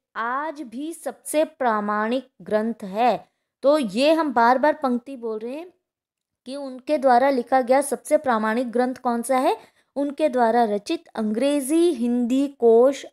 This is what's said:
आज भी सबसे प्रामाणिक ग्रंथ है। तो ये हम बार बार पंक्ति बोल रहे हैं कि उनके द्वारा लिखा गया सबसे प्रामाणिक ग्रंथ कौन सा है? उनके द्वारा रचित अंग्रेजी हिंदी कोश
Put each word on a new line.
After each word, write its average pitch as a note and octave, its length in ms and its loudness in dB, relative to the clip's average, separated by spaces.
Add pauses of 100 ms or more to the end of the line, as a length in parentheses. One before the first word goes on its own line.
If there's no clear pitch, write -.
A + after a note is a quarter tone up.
(160)
आज C#4 460 -6
भी C#4 320 -12
सबसे D4+ 520 -4
प्रामाणिक A3 840 -2 (100)
ग्रंथ G#3+ 420 -4
है। G#3 480 -2 (300)
तो C#4+ 160 4
ये C4 360 2
हम D#4 200 0
बार A#3+ 240 4
बार D4 160 2
पंक्ति C4+ 440 -6
बोल A3 220 -8
रहे A#3+ 160 -10
हैं F4 180 -14 (720)
कि B3+ 100 -12
उनके C#4 420 -4
द्वारा B3+ 320 4
लिखा C4 320 0
गया B3+ 200 2
सबसे C#4+ 360 -2
प्रामाणिक A#3 540 0
ग्रंथ B3 240 0
कौन A#3 260 -4
सा C4 160 0
है? E4 200 0 (380)
उनके C#4+ 340 -2
द्वारा A#3+ 340 2
रचित G#3 440 -4
अंग्रेजी C#4 840 0
हिंदी B3 560 0
कोश B3 640 4